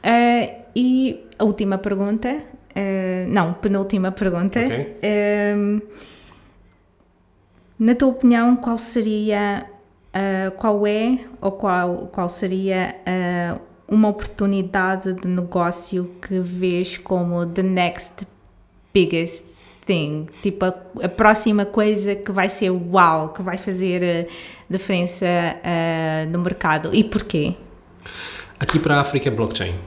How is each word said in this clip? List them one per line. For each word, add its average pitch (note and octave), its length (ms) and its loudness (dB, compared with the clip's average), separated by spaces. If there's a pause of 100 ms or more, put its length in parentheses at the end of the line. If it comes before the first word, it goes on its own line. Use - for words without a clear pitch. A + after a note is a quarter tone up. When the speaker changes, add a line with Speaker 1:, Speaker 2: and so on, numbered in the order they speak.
Speaker 1:
Eh, A#3+ 520 4 (200)
e B3+ 440 2 (200)
a - 40 2
última G3+ 340 0
pergunta, G#3 600 -2 (360)
eh, F#3+ 560 -2
não, F3 240 2
penúltima G3 580 0
pergunta. F#3+ 480 0
Speaker 2:
Ok. A#3 420 -2
Speaker 1:
Ehm, G#3 800 2 (2000)
na A3+ 160 6
tua C4 160 4
opinião, A#3+ 460 6
qual A#3+ 220 -2
seria, G#3+ 880 0 (480)
eh, F#3+ 440 -2
qual G#3 300 2
é A3 320 2 (220)
ou G3 100 0
qual, F3+ 600 -2
qual F3+ 180 -2
seria, F#3 680 -2 (100)
eh, F3 500 -2 (320)
uma G#3+ 200 4
oportunidade F#3+ 1040 -2
de F#3 140 -6
negócio F3+ 800 -2 (120)
que F#3 180 -4
vês F3+ 580 -2
como F3 480 -2
the E3+ 180 -2
next F#3 600 -2 (680)
biggest E3+ 500 2 (420)
thing? D3+ 400 -2 (160)
Tipo, G3 240 0
a, F#3 80 0 (300)
a F3+ 60 -2
próxima G#3+ 560 4
coisa G3+ 500 0
que G3+ 160 -8
vai F#3+ 160 0
ser G3+ 240 -2
uau, E3+ 640 4
que - 80 -12
vai F3+ 160 -4
fazer, F#3 440 -2
eh, E3+ 260 0 (420)
diferença, F#3 560 -2
eh, E3 1080 0
no F3 80 0
mercado. D#3+ 540 0
E G#3+ 100 6
porquê? F3+ 520 -2 (1000)
Speaker 2:
Aqui - 220 2
para D3 160 2
a C#3+ 60 4
África C#3 260 0
é B2+ 40 0
blockchain. G#2 440 -2 (120)